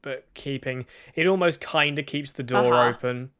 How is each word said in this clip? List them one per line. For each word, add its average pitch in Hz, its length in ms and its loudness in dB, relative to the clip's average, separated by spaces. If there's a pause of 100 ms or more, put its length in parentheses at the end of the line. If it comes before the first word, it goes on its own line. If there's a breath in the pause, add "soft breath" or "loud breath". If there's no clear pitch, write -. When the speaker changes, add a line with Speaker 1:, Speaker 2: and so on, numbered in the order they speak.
Speaker 1:
but - 320 -12
keeping, 131 520 -8 (300 loud breath)
it 165 120 2
almost 180 320 2
kinda 147 440 0
keeps 143 280 -6
the 135 120 -8
door 123 300 4
Speaker 2:
Uh-huh. 123 220 6
Speaker 1:
open. 123 440 -6